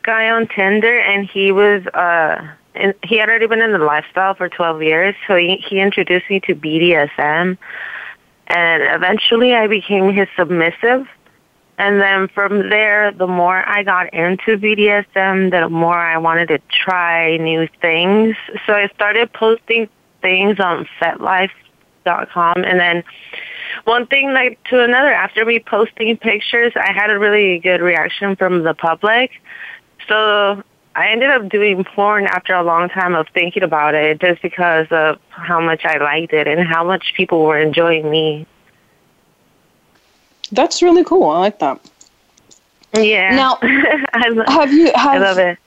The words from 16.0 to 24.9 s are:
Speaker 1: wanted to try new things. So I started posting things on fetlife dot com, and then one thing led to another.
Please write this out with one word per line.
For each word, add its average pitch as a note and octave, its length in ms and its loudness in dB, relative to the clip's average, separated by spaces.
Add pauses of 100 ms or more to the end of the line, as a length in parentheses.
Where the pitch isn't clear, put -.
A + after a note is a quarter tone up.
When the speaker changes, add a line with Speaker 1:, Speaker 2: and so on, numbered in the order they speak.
Speaker 1:
wanted E3 300 0
to D#3 120 0 (100)
try E3+ 680 0
new D#3+ 300 -2 (140)
things. F#3+ 540 2 (300)
So G#3+ 80 0
I G3+ 220 2
started G#3+ 360 0
posting A3+ 580 -2 (340)
things F#3 360 2
on E3+ 280 -2 (120)
fetlife F#3 520 -2 (520)
dot - 280 -4
com, F3 320 0
and F#3 160 0
then F3 240 0 (840)
one A#3 200 0
thing C#4 280 -2
led B3+ 320 0
to B3+ 180 2
another. B3+ 300 2